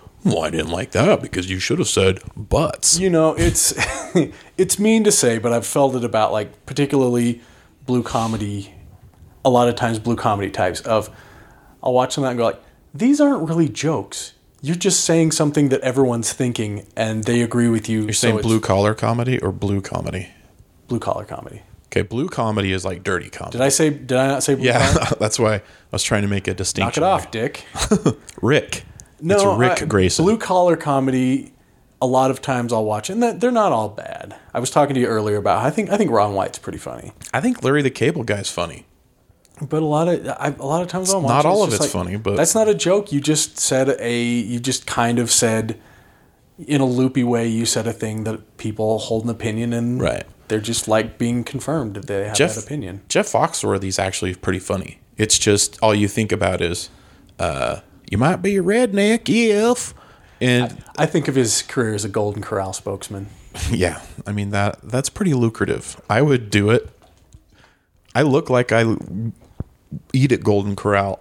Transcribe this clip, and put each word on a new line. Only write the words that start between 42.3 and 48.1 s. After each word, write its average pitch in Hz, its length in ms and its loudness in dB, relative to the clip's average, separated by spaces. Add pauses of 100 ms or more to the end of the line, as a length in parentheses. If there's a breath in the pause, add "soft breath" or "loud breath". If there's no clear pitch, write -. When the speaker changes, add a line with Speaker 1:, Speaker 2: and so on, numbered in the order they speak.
Speaker 2:
that's 160 200 2
not 220 120 4
a 214 60 6
joke. 202 380 0
You 143 100 0
just - 380 -2
said 131 400 0
a, 120 240 -2
you 120 360 -2
just 127 280 -4
kind 120 320 0
of 117 120 0
said 113 480 0 (800 soft breath)
in 147 240 -2
a 135 40 2
loopy 131 380 2
way, 117 240 0
you 113 200 -2
said 110 200 -2
a 113 60 -4
thing 110 300 -6